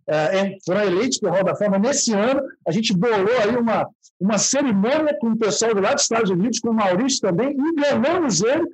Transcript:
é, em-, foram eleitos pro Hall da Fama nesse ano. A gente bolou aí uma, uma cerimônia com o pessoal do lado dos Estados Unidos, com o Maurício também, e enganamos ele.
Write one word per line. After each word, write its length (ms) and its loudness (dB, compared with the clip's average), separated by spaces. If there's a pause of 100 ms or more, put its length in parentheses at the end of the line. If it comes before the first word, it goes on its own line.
é, 320 0
em-, 240 -4
foram 200 0
eleitos 340 0
pro 120 -2
Hall 140 2
da 100 0
Fama 240 0
nesse 360 0
ano. 260 2 (260)
A 60 0
gente 240 0
bolou 460 2
aí 120 0
uma, 320 0 (320)
uma 200 0
cerimônia 840 0
com 80 -2
o 100 0
pessoal 360 0
do 80 0
lado 140 2
dos 80 0
Estados 260 0
Unidos, 280 0
com 120 -4
o 40 0
Maurício 460 0
também, 340 0
e 60 -4
enganamos 840 0
ele. 320 0